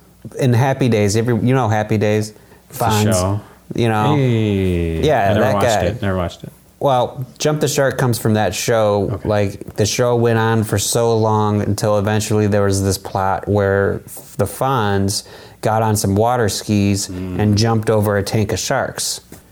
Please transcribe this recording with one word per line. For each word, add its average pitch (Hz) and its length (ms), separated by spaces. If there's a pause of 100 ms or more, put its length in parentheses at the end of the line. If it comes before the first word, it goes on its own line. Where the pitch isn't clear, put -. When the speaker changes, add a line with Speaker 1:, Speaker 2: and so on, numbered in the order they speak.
(400)
Speaker 1:
in 131 140
Happy 131 360
Days. 104 260
Every, 117 200
you 113 180
know 131 160
Happy 107 280
Days? 107 360 (360)
Speaker 2:
It's - 100
a - 40
Speaker 1:
Fonz. 107 300
Speaker 2:
show. 95 280 (340)
Speaker 1:
You 113 140
know? 110 260
Speaker 2:
Hey. 95 880
Speaker 1:
Yeah, 135 180
Speaker 2:
I 98 60
never 95 120
Speaker 1:
that 131 120
Speaker 2:
watched - 140
Speaker 1:
guy. 107 180
Speaker 2:
it. 110 160
Never 98 160
watched 87 260
it. - 80 (280)
Speaker 1:
Well, 127 460 (140)
Jump 151 220
the 151 80
Shark 131 280
comes 120 220
from 110 140
that 104 200
show. 104 600
Speaker 2:
Okay. 104 160
Speaker 1:
Like, 104 480
the 107 80
show 120 320
went 117 200
on 113 260
for 107 140
so 117 400
long 107 440
until 104 360
eventually 107 500
there 101 160
was 98 200
this 98 140
plot 95 500
where 98 580
f-, - 320
the 101 80
Fonz 101 760 (380)
got 110 200
on 110 140
some 98 200
water 117 340
skis 101 580
Speaker 2:
Mm. 92 320
Speaker 1:
and 104 180
jumped 113 320
over 104 280
a 98 60
tank 104 280
of 95 80
sharks. - 640 (300)